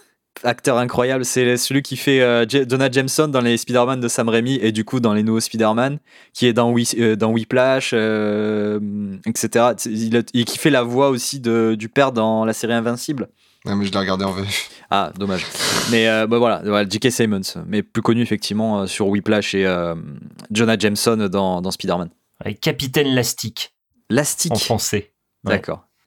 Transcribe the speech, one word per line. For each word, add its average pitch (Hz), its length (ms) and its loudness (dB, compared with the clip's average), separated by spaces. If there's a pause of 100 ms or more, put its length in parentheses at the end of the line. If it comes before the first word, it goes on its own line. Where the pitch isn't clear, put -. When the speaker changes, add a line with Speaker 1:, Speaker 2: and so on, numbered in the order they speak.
Speaker 1:
<laughs> - 420 -20
acteur 120 360 0
incroyable. 127 460 0
C'est 123 320 2
celui 135 260 0
qui 139 140 -8
fait, 135 240 2
euh, 120 260 4
J-, 135 220 2
Jonah 131 220 2
Jameson 131 380 2
dans 131 120 2
les 120 160 2
Spider-Man 123 440 0
de 120 80 -2
Sam 117 200 0
Raimi 120 320 2
et 110 120 2
du 110 120 -2
coup 127 160 -2
dans 110 140 2
les 107 80 2
nouveaux 110 180 2
Spider-Man, 113 580 0 (360)
qui 127 120 2
est 120 60 6
dans 117 200 4
Whi-, 120 260 0
euh, 110 180 4
dans 110 140 2
Whiplash, 127 640 2
euh, 107 840 0 (480)
et 113 80 -2
cetera. 117 400 2 (120)
Il 113 300 -2
a, 117 60 4 (120)
et 120 100 2
qui - 140 -4
fait 156 120 2
la 131 120 4
voix 123 260 2
aussi 135 320 -4
de, 113 380 2
du 110 100 -10
père 135 240 2
dans 110 320 0
la 113 80 0
série 113 220 -4
Invincible. 120 540 -4 (380)
Speaker 2:
Ah, 101 100 -4
mais 101 100 0
je 95 60 -4
l'ai 101 60 -2
regardé 95 280 -2
en 95 60 -2
V 95 120 -6
F. - 240 -6 (220)
Speaker 1:
Ah, 95 280 0
dommage. 95 280 -4 (440)
Mais, 113 160 4
euh, 110 200 2
bah 117 120 2
voilà, 110 260 2
voilà, 104 220 2
J 101 140 -4
K 127 100 2
Simmons, 98 560 -2
mais 101 160 -2
plus - 200 -6
connu 117 180 2
effectivement, 107 640 -2
euh, 95 40 -4
sur 98 220 -2
Whiplash 104 460 0
et, 98 100 2
euh, 87 300 -2 (560)
Jonah 110 280 2
Jameson 104 520 0
dans, 92 320 0
dans 95 80 -4
Spider-Man. 90 400 -4 (300)
Speaker 3:
Avec 104 200 -8
Capitaine 135 540 0
Lastique. - 580 -4 (380)
Speaker 1:
Lastique. 143 420 0
Speaker 3:
En 113 40 0
français. - 580 -2 (300)
Ouais. 104 80 -2
Speaker 1:
D'accord. 82 340 -4 (200)